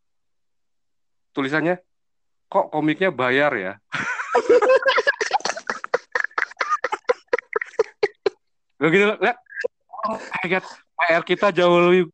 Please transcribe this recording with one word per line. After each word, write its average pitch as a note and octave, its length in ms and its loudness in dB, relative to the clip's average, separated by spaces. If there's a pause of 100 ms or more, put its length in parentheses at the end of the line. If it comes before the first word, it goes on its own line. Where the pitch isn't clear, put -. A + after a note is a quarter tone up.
(1300)
tulisannya, D3+ 480 -2 (720)
"Kok F#3+ 240 -2
komiknya D3+ 320 0
bayar C3 480 0
ya?" F#2+ 180 -6 (140)
<laughs> B4+ 1200 0 (3750)
Begitu, G3 380 4
lihat. A3+ 220 0 (680)
Oh, - 160 -4
my - 260 -10
God. F#3 200 -2 (320)
P - 100 -2
R E3 160 2
kita F3+ 320 0
jauh F3 220 6 (100)
lebih F3+ 260 4